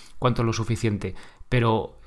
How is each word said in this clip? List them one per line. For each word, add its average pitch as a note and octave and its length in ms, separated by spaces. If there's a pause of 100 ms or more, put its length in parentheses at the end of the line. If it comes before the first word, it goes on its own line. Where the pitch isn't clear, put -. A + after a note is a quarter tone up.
(180)
¿Cuánto B2 240
es A#2 60
lo A2+ 60
suficiente? G#2 600 (340)
Pero, A#2 600